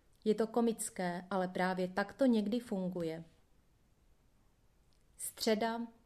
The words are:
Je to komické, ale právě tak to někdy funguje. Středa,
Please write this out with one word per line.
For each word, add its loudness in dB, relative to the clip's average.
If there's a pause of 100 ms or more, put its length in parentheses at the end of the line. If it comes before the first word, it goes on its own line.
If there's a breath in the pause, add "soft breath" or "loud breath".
(260)
Je 4
to 0
komické, -2
ale 0
právě 0
tak -2
to 2
někdy 4
funguje. -4 (1900)
Středa, -2 (180)